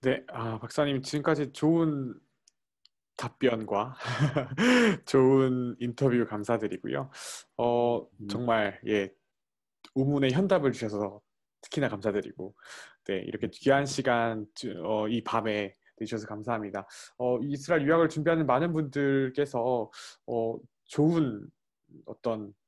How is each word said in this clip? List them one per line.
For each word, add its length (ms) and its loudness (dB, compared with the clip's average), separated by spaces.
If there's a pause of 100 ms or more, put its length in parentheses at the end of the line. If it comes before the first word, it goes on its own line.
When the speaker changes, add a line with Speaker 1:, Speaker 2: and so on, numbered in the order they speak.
Speaker 1:
네, 260 2
아, 300 -6
박사님 440 -2
지금까지 500 -2
좋은 600 2 (1000)
답변과 800 -2 (600)
<laughs> 500 4
좋은 720 4
인터뷰 460 2
감사드리고요. 840 -4 (480)
어, 420 2
Speaker 2:
음. 280 -14
Speaker 1:
정말, 580 0
예, 240 2 (840)
우문의 380 2
현답을 400 2
주셔서 480 -4 (420)
특히나 260 -2
감사드리고, 680 -4 (520)
네, 200 -4
이렇게 260 -6
귀한 340 2
시간 680 0
주-, 200 -10 (100)
어, 240 0
이 140 -2
밤에 500 -2 (260)
내주셔서 280 -6
감사합니다. 600 -6 (320)
어, 220 0
이스라엘 460 0
유학을 220 4
준비하는 380 0
많은 260 2
분들께서, 1160 0 (360)
어, 300 -2 (300)
좋은 600 2 (600)
어떤 460 -6 (160)